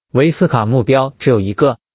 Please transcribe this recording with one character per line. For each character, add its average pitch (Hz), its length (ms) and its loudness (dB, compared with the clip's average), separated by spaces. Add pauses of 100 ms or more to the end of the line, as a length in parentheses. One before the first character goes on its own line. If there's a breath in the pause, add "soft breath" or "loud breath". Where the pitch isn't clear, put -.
(140)
维 147 180 2
斯 175 160 -2
卡 110 200 -2
目 123 160 0
标 135 340 0
只 - 140 -2
有 110 80 2
一 98 160 -4
个， 135 240 -2 (160)